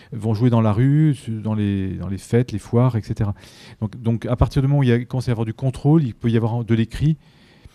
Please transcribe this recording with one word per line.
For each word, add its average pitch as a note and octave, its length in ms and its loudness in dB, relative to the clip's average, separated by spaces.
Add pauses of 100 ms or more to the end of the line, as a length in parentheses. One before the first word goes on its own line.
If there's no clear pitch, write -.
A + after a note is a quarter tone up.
(120)
vont A2+ 220 -2
jouer A#2 160 2
dans A#2 100 2
la A2 140 2
rue, C#3 420 2
su-, A2+ 240 -10
dans G#2+ 140 -4
les, G2+ 420 -2
dans F2 140 -8
les G2 80 -6
fêtes, A#2+ 340 0
les G2+ 80 -6
foires, A#2+ 380 0
et G2+ 60 -4
cetera. G#2 320 -4 (440)
Donc, A#2 220 -8
donc A2+ 240 -2
à A#2+ 100 -2
partir C3 260 0
du C3 60 0
moment C#3+ 140 2
où - 20 2
il B2+ 60 2
y - 20 6
a, A#2+ 140 0
commence C3 240 -6
à - 20 0
y - 0 -
avoir A2+ 140 -2
du A2+ 80 -6
contrôle, C#3+ 500 0
il A#2 100 -4
peut - 160 -4
y A2+ 60 2
avoir A#2 300 0
de A2+ 100 2
l'écrit. C3+ 400 0 (600)